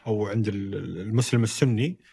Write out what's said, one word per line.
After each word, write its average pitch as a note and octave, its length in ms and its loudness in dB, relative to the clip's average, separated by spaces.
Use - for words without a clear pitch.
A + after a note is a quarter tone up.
هو G#2 220 0
عند G#2 220 0
ال-، G2 260 -4
ال-، - 260 -8
المسلم A#2 420 2
السني B2+ 560 2